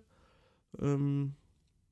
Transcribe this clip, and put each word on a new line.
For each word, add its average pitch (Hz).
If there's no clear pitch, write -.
Ähm, 139